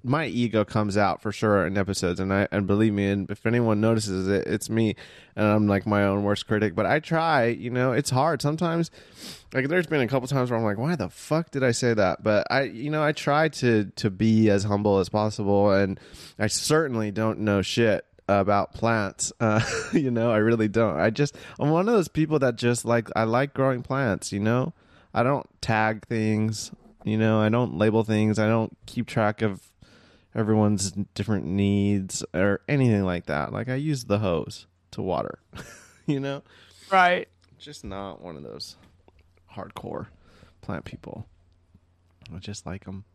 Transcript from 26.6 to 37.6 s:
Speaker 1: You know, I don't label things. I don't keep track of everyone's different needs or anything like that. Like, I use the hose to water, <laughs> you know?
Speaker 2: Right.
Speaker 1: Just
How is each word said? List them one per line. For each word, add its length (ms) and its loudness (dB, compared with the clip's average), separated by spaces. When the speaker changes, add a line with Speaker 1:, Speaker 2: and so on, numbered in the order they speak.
Speaker 1:
You 140 0
know, 220 4
I 100 2
don't 280 0
label 240 4
things. 360 2
I 100 2
don't 280 0
keep 200 -6
track 360 0
of 180 -2
everyone's 580 2
different 320 -2
needs 760 0
or 340 0
anything 360 2
like 220 -4
that. 260 -4
Like, 160 -6
I 80 -4
use 300 -4
the 140 0
hose 460 -4
to 100 -10
water, 360 -4
<laughs> 320 -18
you 120 -2
know? 240 -6
Speaker 2:
Right. 380 4
Speaker 1:
Just 260 -18